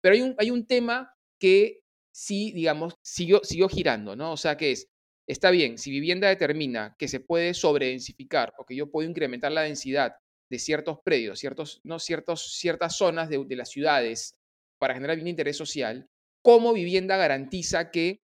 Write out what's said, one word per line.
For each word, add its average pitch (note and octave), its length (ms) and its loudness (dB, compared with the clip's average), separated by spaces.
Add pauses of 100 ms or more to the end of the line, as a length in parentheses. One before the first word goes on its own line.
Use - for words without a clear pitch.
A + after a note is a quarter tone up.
Pero F#3 100 8
hay A#3+ 80 6
un, B3+ 160 -2
hay B3 140 0
un A#3+ 160 -4
tema B3 460 0 (280)
que G3 380 6 (340)
sí, G3+ 380 -6
digamos, D#3+ 420 -2 (100)
siguió, F3+ 400 2
siguió F#3 240 0
girando, A2 480 -2
¿no? D#3 180 -6
O D3 40 -8
sea, D3+ 180 -2
que D3 160 0
es, - 160 -6 (400)
está D3 220 2
bien, C#3 300 2
si C#3 100 -10
Vivienda E3+ 380 -2
determina D3 720 -2
que D3 80 -6
se C3 140 -6
puede E3+ 340 0
sobredensificar C3 1040 -2
o B2+ 60 -14
que B2+ 100 -12
yo C#3+ 160 -6
puedo D#3+ 180 -4
incrementar C#3+ 420 -4
la D#3 120 0
densidad C#3 540 -2 (340)
de A#2+ 80 -8
ciertos D3+ 440 -4
predios, A#2 360 0
ciertos, D3 440 -10
¿no? E3 140 -10
ciertos, D#3+ 640 -6
ciertas E3 360 -2
zonas E3 340 0
de, C#3 160 -2
de B2+ 100 -8
las B2 140 -10
ciudades C3+ 680 0 (440)
para C3 140 0
generar C#3 220 -2
bien E3 140 -6
interés D3 280 -4
social, C3+ 480 -6 (380)
¿cómo A#3 300 8
Vivienda F#3+ 440 0
garantiza E3 720 0
que E3+ 360 -2